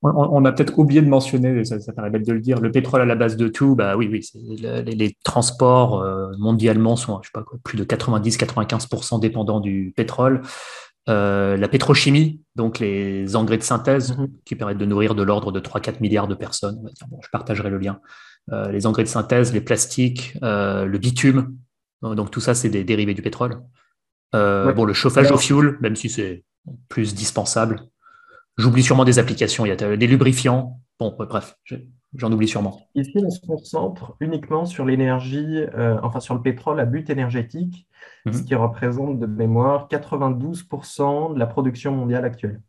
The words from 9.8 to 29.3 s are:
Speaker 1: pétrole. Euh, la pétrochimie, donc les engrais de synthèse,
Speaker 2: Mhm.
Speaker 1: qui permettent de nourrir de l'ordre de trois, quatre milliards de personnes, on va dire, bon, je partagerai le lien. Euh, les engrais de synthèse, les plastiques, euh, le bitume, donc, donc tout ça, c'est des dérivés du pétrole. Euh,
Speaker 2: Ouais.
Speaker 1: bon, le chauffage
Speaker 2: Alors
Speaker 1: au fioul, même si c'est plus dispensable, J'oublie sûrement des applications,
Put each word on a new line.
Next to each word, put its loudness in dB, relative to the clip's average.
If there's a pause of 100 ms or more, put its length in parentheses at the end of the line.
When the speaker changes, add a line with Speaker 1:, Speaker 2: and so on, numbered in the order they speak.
Speaker 1:
pétrole. 0 (680)
Euh, 2
la 0
pétrochimie, 4 (140)
donc -2
les -2
engrais 2
de -4
synthèse, 0
Speaker 2:
Mhm. -2 (160)
Speaker 1:
qui -10
permettent -4
de -2
nourrir 2
de 2
l'ordre 0
de -2
trois, -6
quatre -6
milliards 2
de -4
personnes, -8
on -16
va -16
dire, -20
bon, -16
je -20
partagerai -4
le -4
lien. -6 (500)
Euh, -6
les -2
engrais 2
de -2
synthèse, 2
les 0
plastiques, -2
euh, 0
le -2
bitume, 2 (460)
donc, -6
donc -4
tout -6
ça, 2
c'est 0
des -2
dérivés 0
du -8
pétrole. -4 (760)
Euh, 2
Speaker 2:
Ouais. 4
Speaker 1:
bon, 2
le 2
chauffage 6
Speaker 2:
Alors 6
Speaker 1:
au 4
fioul, 4
même 0
si -6
c'est -6 (460)
plus -2
dispensable, -2 (760)
J'oublie 6
sûrement 6
des 6
applications, 0